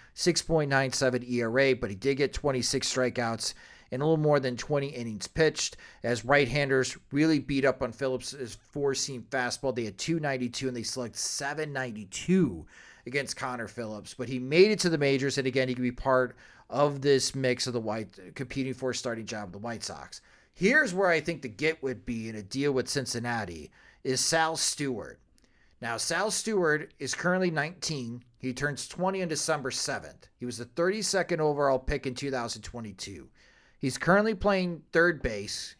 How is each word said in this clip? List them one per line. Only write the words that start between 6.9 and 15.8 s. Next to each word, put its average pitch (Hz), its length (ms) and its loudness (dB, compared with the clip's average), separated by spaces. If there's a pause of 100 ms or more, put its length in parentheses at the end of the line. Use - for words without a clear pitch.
really 151 280 4
beat 131 260 0
up 127 160 2
on 120 100 -2
Phillips' 127 680 -6 (140)
four-seam 139 580 -2
fastball. 127 440 -2
They 117 120 -2
had 101 120 -8
two 165 220 0
ninety-two 131 480 -2
and 123 80 -4
they 117 80 -6
slugged 117 320 -6
seven 147 580 -4
ninety-two 131 920 0 (400)
against 131 320 -4
Connor 123 300 -6
Phillips, 107 460 -10
but 120 160 -6
he 131 80 -4
made 156 340 6
it 202 80 2
to 180 100 2
the 160 80 2
majors. 139 400 2
And 135 100 0
again, 131 200 2
he 127 60 -2
could 123 80 -4